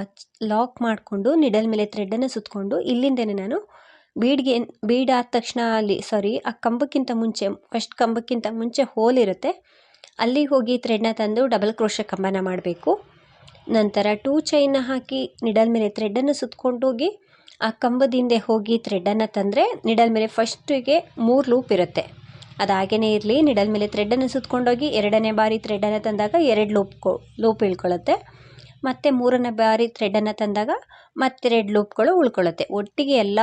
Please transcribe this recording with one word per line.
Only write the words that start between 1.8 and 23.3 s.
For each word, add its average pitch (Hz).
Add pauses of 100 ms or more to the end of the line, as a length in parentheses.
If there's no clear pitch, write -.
ಥ್ರೆಡ್ 208
ಅನ್ನ 247
ಸುತ್ಕೊಂಡು 202
ಇಲ್ಲಿಂದನೇ 247
ನಾನು 202 (580)
ಬೀಡ್‌ಗೆ, 262 (300)
ಬೀಡ್ 247
ಆದ 247
ತಕ್ಷಣ 233 (140)
ಅಲ್ಲಿ, 208
ಸಾರಿ, 208
ಆ -
ಕಂಬಕ್ಕಿಂತ 254
ಮುಂಚೆ, 226 (200)
ಫಸ್ಟ್ -
ಕಂಬಕ್ಕಿಂತ 233
ಮುಂಚೆ 233
ಹೋಲ್ 233
ಇರುತ್ತೆ, 226 (680)
ಅಲ್ಲಿಗೆ 262
ಹೋಗಿ 247
ಥ್ರೆಡ್ನ 226
ತಂದು 220
ಡಬಲ್ 220
ಕ್ರೋಶೆ 214
ಕಂಬನ 190
ಮಾಡ್ಬೇಕು. 180 (760)
ನಂತರ 208
ಟೂ 269
ಚೈನ್ನ 285
ಹಾಕಿ 262
ನೀಡಲ್ 226
ಮೇಲೆ 226
ಥ್ರೆಡ್ 214
ಅನ್ನು 277
ಸುತ್ಕೊಂಡು 254
ಹೋಗಿ 262 (520)
ಆ 220
ಕಂಬದ 247
ಹಿಂದೆ 247
ಹೋಗಿ 220
ಥ್ರೆಡ್ 196
ಅನ್ನ 220
ತಂದ್ರೆ 208 (220)
ನೀಡಲ್ 226
ಮೇಲೆ 220
ಫಸ್ಟಿಗೆ 254 (240)
ಮೂರು 247
ಲೂಪ್ 254
ಇರುತ್ತೆ. 175 (560)
ಅದು 202
ಹಾಗೇನೇ 208
ಇರ್ಲಿ. 214